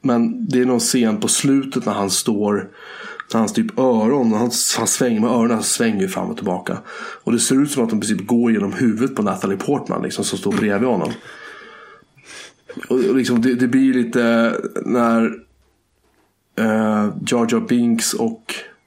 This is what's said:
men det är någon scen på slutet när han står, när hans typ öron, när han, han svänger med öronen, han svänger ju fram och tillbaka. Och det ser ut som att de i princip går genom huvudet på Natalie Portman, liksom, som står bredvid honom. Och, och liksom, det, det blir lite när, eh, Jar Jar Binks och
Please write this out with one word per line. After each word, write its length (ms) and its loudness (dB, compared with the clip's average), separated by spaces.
men 460 0
det 120 2
är 60 4
någon 140 2
scen 400 0
på 80 -2
slutet 580 0
när 60 0
han 180 -2
står, 600 -2
när 80 2
hans 120 0
typ 260 -2
öron, 520 2
när 60 2
han, 140 0
han 80 0
svänger 340 2
med 100 2
öronen, 200 2
han 120 0
svänger 380 0
ju 80 0
fram 220 -4
och 60 -8
tillbaka. 420 -4
Och 80 0
det 60 2
ser 240 4
ut 80 0
som 140 0
att 60 -2
de 80 0
i 20 0
princip 260 -2
går 260 2
genom 200 0
huvudet 440 0
på 60 -2
Natalie 340 -2
Portman, 460 -4
liksom, 220 -6
som 140 -6
står 140 -2
bredvid 360 0
honom. 240 0
Och, 80 0
och 200 2
liksom, 260 2
det, 120 4
det 140 2
blir 260 4
lite 600 2
när, 380 2
eh, 500 2
Jar 240 2
Jar 180 0
Binks 460 2
och 400 -4